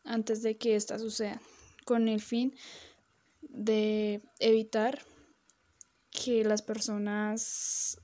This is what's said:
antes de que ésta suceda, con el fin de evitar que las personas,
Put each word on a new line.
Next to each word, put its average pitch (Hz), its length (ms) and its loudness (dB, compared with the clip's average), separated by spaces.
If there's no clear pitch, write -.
antes 220 400 -2
de 220 140 0
que 226 180 2
ésta 208 240 -2
suceda, 220 420 -4
con 233 220 4
el 220 140 2
fin 240 340 -2
de 214 800 0
evitar 220 600 4
que 226 340 2
las 214 160 2
personas, 214 1400 -4